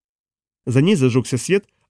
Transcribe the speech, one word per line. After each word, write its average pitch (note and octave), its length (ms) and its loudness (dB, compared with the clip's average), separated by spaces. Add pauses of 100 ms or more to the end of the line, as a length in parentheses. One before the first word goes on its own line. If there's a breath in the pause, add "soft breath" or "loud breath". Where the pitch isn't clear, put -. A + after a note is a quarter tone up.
(640)
За C3 160 0
ней F#3+ 140 2
зажёгся B2+ 420 0
свет, F#3+ 300 -4 (220)